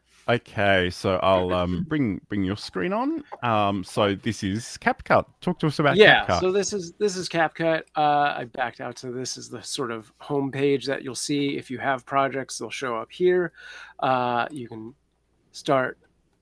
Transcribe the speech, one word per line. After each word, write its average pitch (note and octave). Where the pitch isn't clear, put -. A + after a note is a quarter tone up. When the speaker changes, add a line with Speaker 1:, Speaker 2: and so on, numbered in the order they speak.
Speaker 1:
Okay, G2+
so F#2+
I'll, F#2
um, F2+
Speaker 2:
<clears throat> -
Speaker 1:
bring, C3+
bring G2
your F#2+
screen F3+
on. C#4+
Um, G#2
so G2+
this G#2+
is G#2
CapCut. -
Talk -
to E3
us C#3+
about C#3+
Speaker 2:
Yeah, C3+
Speaker 1:
CapCut. F2+
Speaker 2:
so F#3
this G3
is, F3
this G#3
is F3+
CapCut. E3
Uh, D3
I C#3
backed B2+
out, B2
so B2+
this B2
is A#2
the A#2+
sort B2+
of A2
homepage C#3
that C3+
you'll B2+
see. C#3+
If -
you A#2+
have C3
projects, C3+
they'll A#2
show A#2
up A2+
here. F3+
Uh, B2
you A#2+
can A2+
start C3